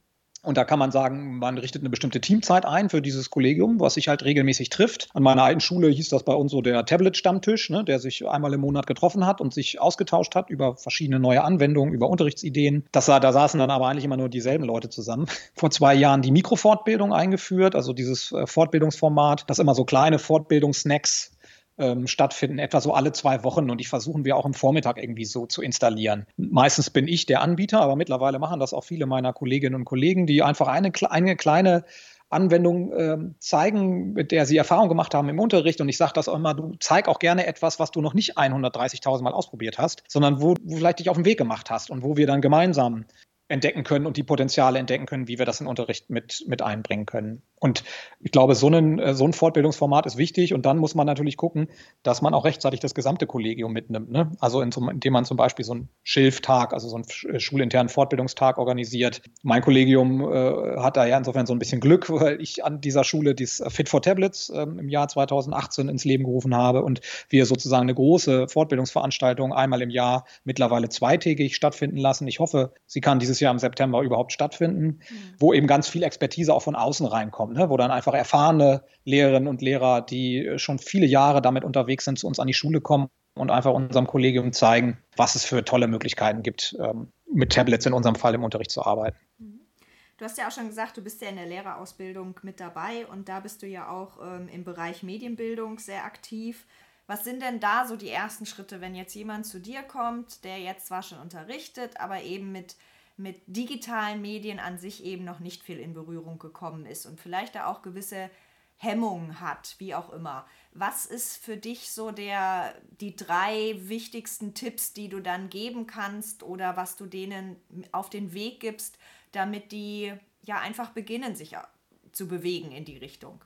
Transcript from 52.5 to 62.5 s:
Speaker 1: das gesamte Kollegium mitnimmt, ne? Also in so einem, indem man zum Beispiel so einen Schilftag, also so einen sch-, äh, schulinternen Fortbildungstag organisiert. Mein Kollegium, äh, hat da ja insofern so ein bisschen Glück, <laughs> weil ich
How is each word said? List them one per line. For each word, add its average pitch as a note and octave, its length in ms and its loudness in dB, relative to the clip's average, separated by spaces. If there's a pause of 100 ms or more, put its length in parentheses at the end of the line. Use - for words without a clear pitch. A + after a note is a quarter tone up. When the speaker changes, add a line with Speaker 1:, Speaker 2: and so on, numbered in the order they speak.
Speaker 1:
das C#3 140 -6
gesamte C#3 320 -2
Kollegium A2+ 460 -4
mitnimmt, A2+ 380 -8
ne? D#3 280 0
Also B2 220 0
in A#2+ 120 -2
so C3 80 -6
einem, B2 100 -2
indem C3+ 220 -2
man B2 120 4
zum B2 120 -4
Beispiel B2 280 0
so A2+ 80 -8
einen B2 160 -10 (140)
Schilftag, B2+ 680 2
also A#2 160 -6
so A2+ 80 -8
einen A#2 80 -8
sch-, - 240 -12
äh, A#2+ 120 -4
schulinternen B2+ 480 0
Fortbildungstag C3 680 0
organisiert. B2 640 -2 (200)
Mein B2 200 4
Kollegium, C3 580 6
äh, C3 580 0
hat C3 180 2
da B2 100 6
ja B2+ 120 4
insofern C3 280 0
so B2 80 -2
ein B2 40 0
bisschen A#2 220 -2
Glück, D#3+ 300 6
<laughs> - 0 -
weil D3+ 300 2
ich - 240 -8